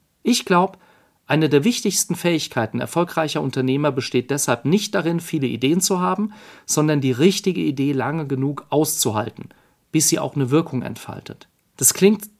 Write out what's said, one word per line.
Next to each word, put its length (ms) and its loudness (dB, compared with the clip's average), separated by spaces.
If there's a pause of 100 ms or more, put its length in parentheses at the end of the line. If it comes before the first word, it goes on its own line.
(220)
Ich 240 0
glaub, 320 2 (480)
eine 240 2
der 140 4
wichtigsten 500 0
Fähigkeiten 640 -2
erfolgreicher 640 -2
Unternehmer 500 0
besteht 380 -2
deshalb 360 -2
nicht 280 0
darin, 260 0
viele 280 -4
Ideen 340 0
zu 180 0
haben, 320 -2 (360)
sondern 340 2
die 100 2
richtige 480 2
Idee 320 0
lange 360 -2
genug 420 -2
auszuhalten, 800 -2 (420)
bis 180 2
sie 100 2
auch 160 -4
eine 160 -2
Wirkung 320 0
entfaltet. 640 -14 (300)
Das 180 2
klingt 340 4 (100)